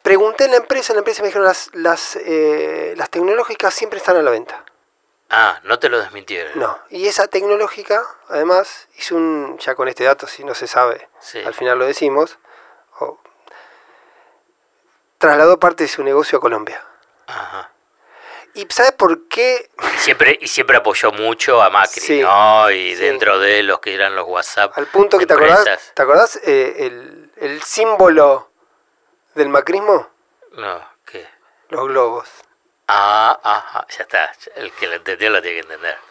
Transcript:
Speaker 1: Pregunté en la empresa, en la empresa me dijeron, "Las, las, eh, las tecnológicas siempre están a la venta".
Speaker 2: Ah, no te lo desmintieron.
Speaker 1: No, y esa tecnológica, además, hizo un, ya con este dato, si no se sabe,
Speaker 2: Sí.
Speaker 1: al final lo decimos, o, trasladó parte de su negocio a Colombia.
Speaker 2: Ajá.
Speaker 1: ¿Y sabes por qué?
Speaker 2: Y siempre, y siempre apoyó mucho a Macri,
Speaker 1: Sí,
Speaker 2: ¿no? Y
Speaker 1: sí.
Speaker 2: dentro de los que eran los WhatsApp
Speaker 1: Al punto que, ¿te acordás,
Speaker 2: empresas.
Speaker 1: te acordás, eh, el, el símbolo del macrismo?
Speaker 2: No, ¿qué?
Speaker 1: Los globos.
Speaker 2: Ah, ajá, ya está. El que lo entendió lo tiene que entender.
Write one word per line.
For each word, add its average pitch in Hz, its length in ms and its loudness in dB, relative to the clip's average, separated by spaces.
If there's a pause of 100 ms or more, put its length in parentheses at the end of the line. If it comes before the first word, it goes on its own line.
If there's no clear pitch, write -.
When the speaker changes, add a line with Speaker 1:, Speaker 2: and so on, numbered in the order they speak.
Speaker 1:
Pregunté 214 440 2
en 262 60 0
la 247 60 4
empresa, 247 340 -2
en 214 60 2
la - 20 2
empresa 208 220 -4
me 202 80 -2
dijeron, 196 180 2
"Las, - 260 -2
las, 170 440 -4
eh, 156 800 -2
las - 120 -8
tecnológicas 208 640 -2
siempre 208 260 -8
están 180 180 2
a 156 40 4
la 135 100 2
venta". - 340 -6 (640)
Speaker 2:
Ah, 110 340 2
no 107 160 -4
te 147 100 -2
lo 120 100 0
desmintieron. 95 600 -10
Speaker 1:
No, 113 180 -6 (120)
y 190 180 -6
esa 202 200 0
tecnológica, 208 760 -2 (240)
además, 180 600 -2 (100)
hizo - 180 -8
un, 151 440 -4
ya 131 160 -6
con 131 120 -4
este 127 160 -6
dato, 131 240 0
si - 160 -18
no 139 100 -10
se 127 140 -10
sabe, 120 400 -2 (120)
Speaker 2:
Sí. - 240 -16
Speaker 1:
al 113 120 -8
final 127 240 -2
lo 127 80 0
decimos, 143 500 -2 (600)
o, - 180 -10 (2000)
trasladó 160 420 4
parte 170 260 2
de - 20 -6
su - 160 -8
negocio 139 340 0
a - 40 0
Colombia. 110 420 -4 (440)
Speaker 2:
Ajá. - 440 -16 (840)
Speaker 1:
¿Y 202 160 -14
sabes 254 220 4
por 170 360 0
qué? 254 420 -2 (260)
Speaker 2:
Y - 20 -6
siempre, 135 420 2
y 131 80 -12
siempre 127 300 0
apoyó 107 340 0
mucho 113 520 0
a 92 80 4
Macri, 98 300 0
Speaker 1:
Sí, 147 200 0
Speaker 2:
¿no? 107 480 6
Y 92 260 -2
Speaker 1:
sí. 90 60 -6
Speaker 2:
dentro 95 380 0
de 101 240 2
los 98 160 0
que 98 160 -8
eran 98 200 -2
los 87 120 -6
WhatsApp 90 500 -4
Speaker 1:
Al 143 100 -6
punto 202 300 4
que, 180 80 2
¿te 175 80 2
acordás, 160 260 6
Speaker 2:
empresas. 101 360 -2
Speaker 1:
te 143 80 0
acordás, 175 400 4
eh, 135 320 2 (100)
el, 123 520 -14
el 151 260 -8
símbolo 175 880 4 (840)
del 143 160 0
macrismo? 170 580 0 (440)
Speaker 2:
No, 95 360 -12 (180)
¿qué? 90 220 -20 (420)
Speaker 1:
Los 131 180 -6
globos. 120 420 -2 (580)
Speaker 2:
Ah, 104 540 2
ajá, - 460 -4 (100)
ya 110 60 -10
está. 80 280 -4 (240)
El 104 180 -12
que - 140 -8
lo 85 80 -8
entendió 95 360 -6
lo 92 100 0
tiene 87 200 -8
que - 0 - (100)
entender. 80 260 -10 (140)